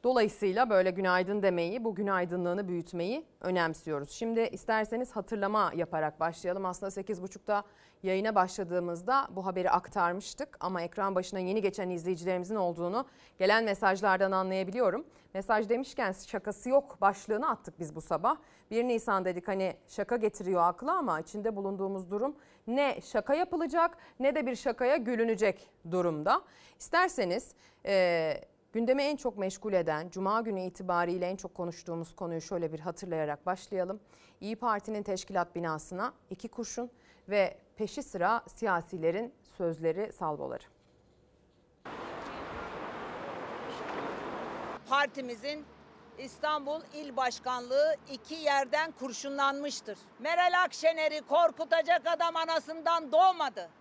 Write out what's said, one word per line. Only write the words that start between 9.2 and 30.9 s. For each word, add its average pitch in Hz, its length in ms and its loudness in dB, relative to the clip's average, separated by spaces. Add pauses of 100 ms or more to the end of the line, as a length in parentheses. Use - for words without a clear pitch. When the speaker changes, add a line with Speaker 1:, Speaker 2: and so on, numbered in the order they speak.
Speaker 1:
bu 180 140 -6
haberi 180 260 0
aktarmıştık. 185 880 -4
Ama 180 220 -2
ekran 196 340 -2
başına 185 240 -2
yeni 190 220 0
geçen 190 280 -2
izleyicilerimizin 180 680 -2
olduğunu 175 500 -2 (340)
gelen 208 240 6
mesajlardan 196 680 4
anlayabiliyorum. 190 760 0 (280)
Mesaj 208 360 2
demişken 240 420 0
şakası 208 580 -6
yok 277 320 4
başlığını 208 480 2
attık - 300 -6
biz 156 160 -8
bu 160 60 -8
sabah. 190 360 0 (340)
Bir 226 120 0
Nisan 226 420 0
dedik, 175 220 -2
hani 190 300 -2 (100)
şaka 214 280 -4
getiriyor 196 460 0
akla 247 360 2
ama 190 220 0
içinde 208 360 -6
bulunduğumuz 196 560 -4
durum 240 240 -2 (320)
ne 262 340 0
şaka 247 340 0
yapılacak 330 640 0 (220)
ne 269 160 2
de 294 100 0
bir 247 100 -2
şakaya 247 420 2
gülünecek 226 720 2 (220)
durumda. 175 500 2 (380)
İsterseniz, 262 720 0 (340)
e, 170 480 4 (400)
gündemi 262 300 2
en 285 120 2
çok 214 220 -4
meşgul 196 360 -4
eden, 160 360 0
Cuma 196 320 0
günü 208 200 -4
itibariyle 175 640 0